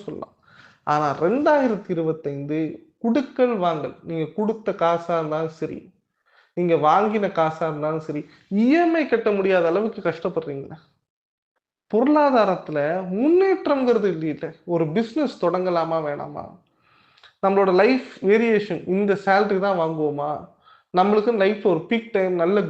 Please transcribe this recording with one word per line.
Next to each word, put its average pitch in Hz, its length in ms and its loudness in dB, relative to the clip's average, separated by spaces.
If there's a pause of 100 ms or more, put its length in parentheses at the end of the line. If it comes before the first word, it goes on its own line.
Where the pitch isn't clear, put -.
சொல்லலாம். - 320 -14 (580)
ஆனா 151 140 0 (180)
ரெண்டாயிரத்தி 262 720 0
இருபத்தைந்து 156 640 -4 (440)
குடுக்கல் 247 600 0
வாங்கல், 156 320 -2 (140)
நீங்க 165 160 -2 (120)
கொடுத்த 208 460 -2
காசா 170 360 0
இருந்தாலும் 160 400 -6
சரி, - 200 -8 (760)
நீங்க 175 180 2 (120)
வாங்கின 208 380 2 (140)
காசா 160 320 0
இருந்தாலும் 156 360 -6
சரி, 147 140 -6 (420)
இ - 20 4 (180)
எம் 330 180 2
ஐ - 100 0
கட்ட 220 260 0
முடியாத 185 360 2
அளவுக்கு 214 340 -2
கஷ்டப்படுறீங்களா? 160 720 -6 (1120)
பொருளாதாரத்துல 233 880 2 (380)
முன்னேற்றம்ங்கிறது 285 1000 2
இல்லையில. 160 320 -6 (260)
ஒரு 165 120 0 (100)
பிசினஸ் 233 480 -2
தொடங்கலாமா 170 640 0
வேணாமா? 147 400 -10 (960)
நம்மளோட 196 280 4 (120)
லைஃப் 254 260 2 (220)
வேரியேஷன், 214 520 2 (120)
இந்த 202 180 2 (120)
சேலரி 196 420 2
தான் 185 160 0
வாங்குவோமா? 151 500 -4 (680)
நம்மளுக்கு 208 320 4 (120)
லைஃப்ல 208 280 2
ஒரு 160 160 2
பீக் 226 280 -2
டைம், 185 260 0
நல்ல 185 160 2 (120)